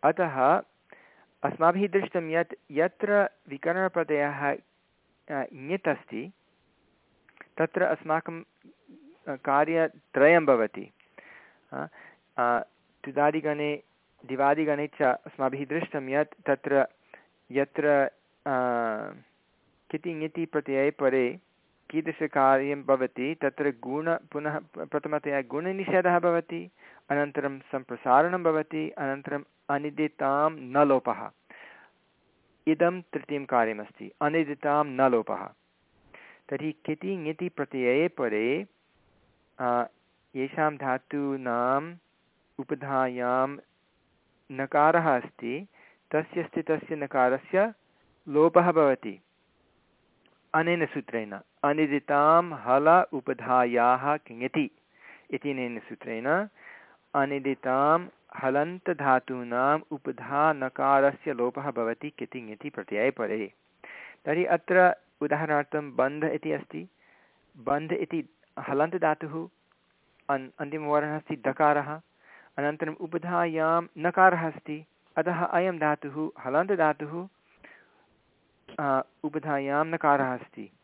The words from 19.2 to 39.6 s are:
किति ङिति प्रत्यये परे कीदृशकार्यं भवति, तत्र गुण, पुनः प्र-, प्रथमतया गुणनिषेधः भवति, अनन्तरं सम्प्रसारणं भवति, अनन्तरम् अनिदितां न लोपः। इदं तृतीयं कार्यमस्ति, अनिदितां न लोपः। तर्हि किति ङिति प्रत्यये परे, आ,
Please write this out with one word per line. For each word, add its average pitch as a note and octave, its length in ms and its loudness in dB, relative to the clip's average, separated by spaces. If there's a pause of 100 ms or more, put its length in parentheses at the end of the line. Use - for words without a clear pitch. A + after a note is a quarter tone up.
किति D#3 200 -6
ङिति D#3+ 360 -6
प्रत्यये C#3 460 0
परे C3+ 480 0 (500)
कीदृशकार्यं C#3+ 920 0
भवति, C3 580 0
तत्र C#3+ 400 -2
गुण, D#3 360 -4 (140)
पुनः D3+ 280 -6
प्र-, D#3+ 260 -12
प्रथमतया D3 560 -4
गुणनिषेधः F3 800 0
भवति, E3+ 520 -2 (380)
अनन्तरं C#3+ 500 -2
सम्प्रसारणं C3+ 840 2
भवति, D#3 460 -2
अनन्तरम् C#3+ 540 -6 (260)
अनिदितां D3 800 0
न C3+ 260 -4
लोपः। B2+ 520 2 (1400)
इदं F3 300 2
तृतीयं C#3+ 440 -8
कार्यमस्ति, A2 640 -2 (100)
अनिदितां D3 640 0
न C3 160 -2
लोपः। A2 420 2 (1080)
तर्हि D3 220 -6
किति E3 420 -6
ङिति D#3+ 360 -6
प्रत्यये C3+ 580 0
परे, B2 600 -2 (920)
आ, A#2+ 240 0 (520)